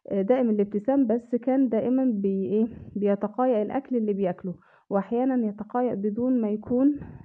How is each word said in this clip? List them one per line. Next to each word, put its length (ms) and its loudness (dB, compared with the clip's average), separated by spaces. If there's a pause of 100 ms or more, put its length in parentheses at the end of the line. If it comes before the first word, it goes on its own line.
آه، 140 0
دائم 280 2
الابتسام، 560 0
بس 280 -2
كان 340 2
دائما 360 0
بي-، 440 0
إيه؟ 180 2 (300)
بيتقايا 680 0
الأكل 340 -4
اللي 160 0
بياكله، 420 -2 (360)
وأحيانا 560 0
يتقايا 480 -4
بدون 460 0
ما 100 0
يكون، 500 0 (240)